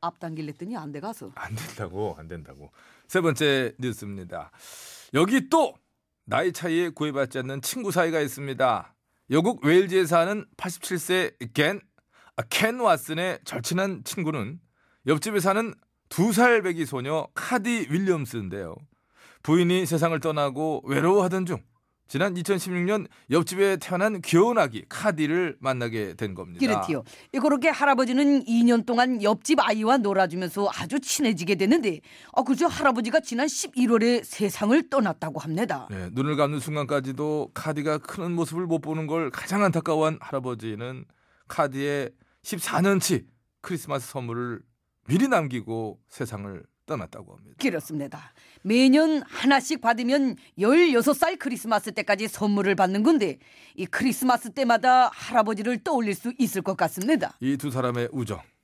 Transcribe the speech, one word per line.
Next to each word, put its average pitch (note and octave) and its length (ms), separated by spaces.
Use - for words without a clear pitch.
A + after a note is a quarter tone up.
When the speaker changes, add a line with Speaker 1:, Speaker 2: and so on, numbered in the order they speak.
Speaker 1:
앞당길랬더니 E3 760
안 D3+ 160
돼가서. D3 420
Speaker 2:
안 - 200
된다고, G#2 640
안 D#2+ 100
된다고. D2 420
세 F#3 120
번째 C#3 580
뉴스입니다. G2 720
여기 A3 340
또 D#4+ 260
나이 D#3+ 280
차이에 E3+ 380
구애받지 C#3 480
않는 C3+ 240
친구 A3 300
사이가 E3 280
있습니다. C3 760
영국 E3+ 340
웨일즈에 F3+ 420
사는 F3 380
팔십칠 F3+ 420
세 F#3 320
겐, E3+ 260
아, B2+ 140
켄 A3+ 280
왓슨의 F3 680
절친한 B2+ 600
친구는 D3+ 560
옆집에 E3+ 340
사는 G3 320
두 G#3 220
살 A#3 300
배기 E3+ 220
소녀 C#3 500
카디 A#3 560
윌리엄스인데요. A#2 840
부인이 F3 440
세상을 D#3+ 340
떠나고 D3+ 680
외로워하던 F3+ 600
중 E3 160
지난 F3+ 280
이천십육 F3+ 480
년 G3+ 240
옆집에 F#3 460
태어난 F#3 440
귀여운 A3 360
아기 A#2+ 300
카디를 E3 680
만나게 A#2 560
된 F#2+ 220
겁니다. F2 280
Speaker 1:
그렇지요. C3+ 380
이, C4+ 60
그렇게 C#4+ 280
할아버지는 C#4 800
이 A#3 160
년 A#3 220
동안 B3 400
옆집 G#3+ 340
아이와 A3 380
놀아주면서 F#3+ 800
아주 G#3+ 240
친해지게 G3+ 560
되는데, G3 440
아, - 120
그저 C#4 240
할아버지가 C#4 520
지난 C4+ 280
십일월에 A#3+ 760
세상을 G#3+ 680
떠났다고 D#3+ 520
합니다. D#3 500
Speaker 2:
네, F#2 220
눈을 C#3 240
감는 C#3+ 240
순간까지도 C#3+ 920
카디가 D3+ 440
크는 F3 380
모습을 E3+ 300
못 E3 160
보는 D#3 260
걸 D#3 240
가장 G3+ 320
안타까워한 D#3 560
할아버지는 B2 840
카디의 C#3+ 640
십사 - 380
년치 F#3+ 440
크리스마스 C#3+ 500
선물을 A#2+ 480
미리 G3 180
남기고 A#2+ 720
세상을 G2+ 540
떠났다고 G2 480
합니다. - 260
Speaker 1:
그렇습니다. D#3 720
매년 C4+ 640
하나씩 C4+ 540
받으면 A#3+ 560
열여섯 C#4 600
살 E4+ 200
크리스마스 A3+ 540
때까지 G3+ 380
선물을 G3+ 480
받는 G3 260
건데, A3 380
이 - 120
크리스마스 B3 680
때마다 B3+ 600
할아버지를 A3 720
떠올릴 A#3+ 320
수 A#3 240
있을 G3 240
것 F#3+ 140
같습니다. F#3+ 640
Speaker 2:
이 C3+ 160
두 C3+ 160
사람의 A#2+ 400
우정 G#2+ 280